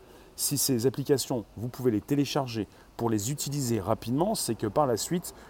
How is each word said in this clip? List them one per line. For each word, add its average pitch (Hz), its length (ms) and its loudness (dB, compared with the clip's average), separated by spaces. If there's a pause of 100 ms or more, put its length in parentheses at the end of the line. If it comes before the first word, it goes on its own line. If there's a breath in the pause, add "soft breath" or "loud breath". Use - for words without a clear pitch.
(360 loud breath)
Si - 220 -2
ces 120 280 2
applications, 131 600 0 (100)
vous 113 140 -6
pouvez 127 220 0
les 101 100 2
télécharger 135 680 0 (300 soft breath)
pour 117 120 2
les 110 220 0
utiliser 139 480 -2
rapidement, 123 560 0
c'est - 200 -2
que - 120 -2
par 143 180 4
la 120 120 2
suite, - 360 -4 (160 loud breath)